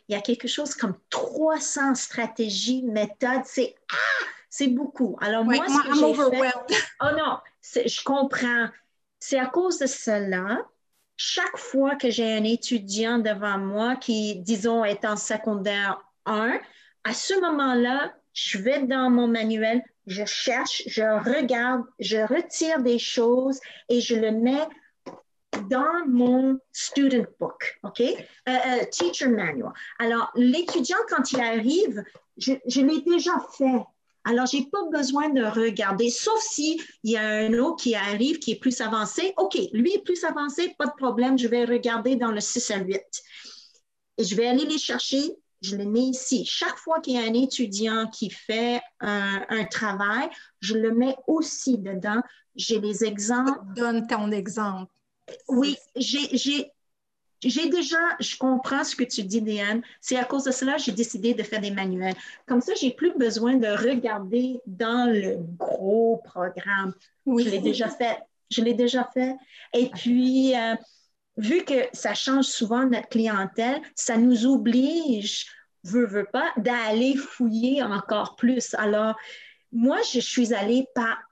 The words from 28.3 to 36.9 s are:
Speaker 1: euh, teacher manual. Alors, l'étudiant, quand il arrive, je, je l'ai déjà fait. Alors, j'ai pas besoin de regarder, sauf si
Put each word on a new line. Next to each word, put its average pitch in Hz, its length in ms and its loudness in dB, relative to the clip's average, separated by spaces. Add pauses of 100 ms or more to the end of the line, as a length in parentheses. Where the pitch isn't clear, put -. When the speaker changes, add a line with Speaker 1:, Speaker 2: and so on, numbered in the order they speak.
Speaker 1:
euh, 254 420 0
teacher 320 380 -2
manual. 175 440 -2 (260)
Alors, 233 360 0
l'étudiant, 285 640 2 (120)
quand 294 240 0
il 262 80 0
arrive, 233 640 0 (360)
je, 262 140 0 (140)
je 247 140 2
l'ai 294 220 4
déjà 349 300 2 (240)
fait. 262 280 2 (400)
Alors, 240 220 2
j'ai 277 240 0
pas 403 200 -2
besoin 285 400 0
de 262 140 2
regarder, 214 640 0
sauf 440 320 0
si 320 400 -2 (220)